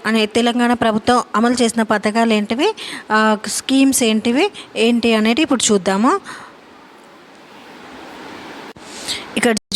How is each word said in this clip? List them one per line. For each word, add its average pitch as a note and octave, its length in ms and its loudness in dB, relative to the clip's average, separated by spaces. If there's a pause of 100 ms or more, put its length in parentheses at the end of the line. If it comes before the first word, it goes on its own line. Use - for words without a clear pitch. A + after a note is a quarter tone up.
అనే, A3 200 2
తెలంగాణ A#3 460 0
ప్రభుత్వం A#3 500 2 (140)
అమలు A#3+ 260 2
చేసిన A3+ 200 0
పథకాలు G#3+ 500 0
ఏంటివి, A#3 420 0 (380)
ఆ, G#3+ 240 4 (100)
స్కీమ్స్ C4+ 560 2
ఏంటివి, A#3 480 2 (260)
ఏంటి A#3 380 2
అనేది A3+ 280 2
ఇప్పుడు C4+ 300 2
చూద్దాము. G3+ 480 2 (3250)
ఇక్కడ A#3 200 0 (200)